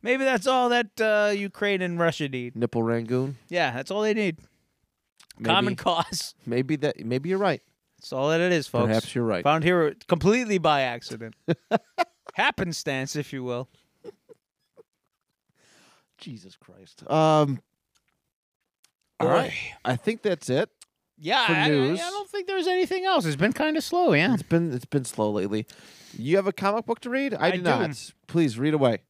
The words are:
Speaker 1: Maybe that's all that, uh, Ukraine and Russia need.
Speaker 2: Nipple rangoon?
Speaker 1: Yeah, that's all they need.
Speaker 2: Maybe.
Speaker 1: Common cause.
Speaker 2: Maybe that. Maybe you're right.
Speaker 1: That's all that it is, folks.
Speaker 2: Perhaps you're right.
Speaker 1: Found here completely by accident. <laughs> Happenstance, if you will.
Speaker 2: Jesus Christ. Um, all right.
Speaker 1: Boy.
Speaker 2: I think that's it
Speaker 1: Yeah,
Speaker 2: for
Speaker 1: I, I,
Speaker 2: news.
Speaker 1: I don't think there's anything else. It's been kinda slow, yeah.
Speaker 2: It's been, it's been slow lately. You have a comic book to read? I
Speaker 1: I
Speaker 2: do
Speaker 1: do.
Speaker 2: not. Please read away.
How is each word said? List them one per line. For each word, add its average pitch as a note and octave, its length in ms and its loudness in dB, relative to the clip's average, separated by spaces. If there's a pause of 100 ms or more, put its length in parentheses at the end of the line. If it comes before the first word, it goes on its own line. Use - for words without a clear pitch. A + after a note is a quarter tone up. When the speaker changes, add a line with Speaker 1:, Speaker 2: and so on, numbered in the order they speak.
Speaker 1:
Maybe C4 240 0
that's B3 220 0
all B3+ 240 2
that, A#3+ 300 0
uh, G#3 360 2
Ukraine G3+ 460 -2
and F3 160 -2
Russia D#3+ 320 0
need. B2 260 -8
Speaker 2:
Nipple A#2 260 0
rangoon? A#2+ 540 -2 (140)
Speaker 1:
Yeah, E3 220 0
that's C3 180 -8
all G3+ 100 -2
they G#3+ 140 2
need. G3 240 -2 (1000)
Speaker 2:
Maybe. A#2 120 -2
Speaker 1:
Common F#3+ 260 2
cause. - 580 -2 (120)
Speaker 2:
Maybe C3 300 -2
that. C#3 280 -4
Maybe C3 240 -4
you're F#3+ 100 -2
right. F#3 220 0 (380)
Speaker 1:
That's - 140 -14
all C#3 180 0
that E3 100 2
it F3+ 120 2
is, D3+ 160 0
folks. A#2+ 180 0
Speaker 2:
Perhaps A2 280 0
you're A#2+ 100 0
right. G2+ 200 0
Speaker 1:
Found D3+ 200 2
here E3+ 300 2 (120)
completely G3+ 520 2
by D#3 240 2
accident. A#2+ 520 -8 (520)
<laughs> - 480 -8
Happenstance, D#3+ 840 -4
if D3 160 -8
you C3+ 100 -8
will. B2 260 -6 (2500)
Speaker 2:
Jesus F#2+ 400 -18
Christ. - 540 -20
Um, D3+ 500 4 (1600)
all - 100 0
right. A3 220 2
Speaker 1:
Boy. - 60 -8 (280)
Speaker 2:
I - 120 0
think A3 260 -4
that's F3+ 260 -2
it D#3 220 0 (480)
Speaker 1:
Yeah, A3 280 0
Speaker 2:
for G3+ 80 2
Speaker 1:
I, F#3 100 2
I, - 60 2
Speaker 2:
news. D3 300 2
Speaker 1:
I F4 100 -4
don't G4+ 200 -8
think G4 160 -6
there's F#4+ 220 -2
anything F#4 360 0
else. F4 220 2
It's D3+ 80 -2
been F#3+ 180 2
kinda D#4 280 -2
slow, F4 320 2
yeah. F3 220 4
Speaker 2:
It's D#3+ 100 -2
been, E3+ 280 0
it's B2 120 -6
been C#3 200 -2
slow G#2+ 280 -2
lately. G#2 340 -2 (500)
You C#3+ 200 0
have G3 100 2
a G3 60 0
comic G#3 340 -2
book A#3 140 -4
to B3 100 -10
read? C4+ 240 -2
I - 120 0
Speaker 1:
I F3 60 4
Speaker 2:
do F#3 60 -2
Speaker 1:
do. F3+ 60 -6
Speaker 2:
not. C#3+ 480 -2 (160)
Please D3+ 320 2
read D3+ 140 2
away. B2+ 240 4 (120)